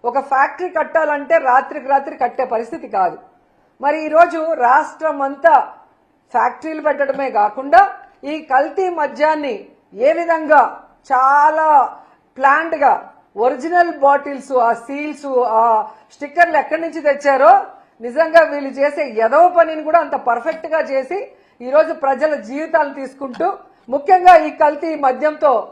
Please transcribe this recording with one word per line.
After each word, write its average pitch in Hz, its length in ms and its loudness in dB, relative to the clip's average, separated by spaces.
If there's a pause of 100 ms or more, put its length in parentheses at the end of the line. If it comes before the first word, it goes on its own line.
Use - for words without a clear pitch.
ఒక 240 140 -2 (140)
ఫ్యాక్టరీ 294 360 -2 (100)
కట్టాలంటే 294 560 -2 (140)
రాత్రికి 269 440 0
రాత్రి 277 300 -2
కట్టే 247 300 -4
పరిస్థితి 233 340 -8 (100)
కాదు. 185 200 -2 (640)
మరి 294 260 0
ఈరోజు 330 360 2 (240)
రాష్ట్రం 302 520 0 (100)
అంతా 294 260 2 (800)
ఫ్యాక్టరీలు 247 500 -4
పెట్టడమే 277 480 -2
కాకుండా 262 480 2 (440)
ఈ 294 120 -8 (160)
కల్తీ 302 340 0 (140)
మద్యాన్ని 285 560 -2 (380)
ఏ 247 260 2
విధంగా 311 420 2 (480)
చాలా 294 580 2 (720)
ప్లాన్డ్‌గా 285 560 2 (420)
ఒరిజినల్ 302 560 0 (120)
బాటిల్స్, 277 500 0 (140)
ఆ - 20 2 (160)
సీల్స్, 285 420 -10 (300)
ఆ 226 80 4 (460)
స్టిక్కర్లు 311 480 0
ఎక్కడి 311 240 -6
నుంచి 320 220 -8
తెచ్చారో 277 460 4 (480)
నిజంగా 311 400 2 (100)
వీళ్ళు 285 280 -8
చేసే 285 240 -2 (240)
ఎదవ 285 180 4 (120)
పనిని 320 280 0
కూడా 311 200 2
అంత 277 120 -6 (120)
పర్ఫెక్ట్‌గా 311 520 -4 (120)
చేసి 269 260 -4 (420)
ఈరోజు 294 320 0 (100)
ప్రజల 269 300 -2 (140)
జీవితాలు 302 520 -2
తీసుకుంటూ, 269 500 -8 (400)
ముఖ్యంగా 359 440 4 (120)
ఈ 302 40 -4 (120)
కల్తీ 302 300 0 (120)
మద్యంతో 294 500 0 (200)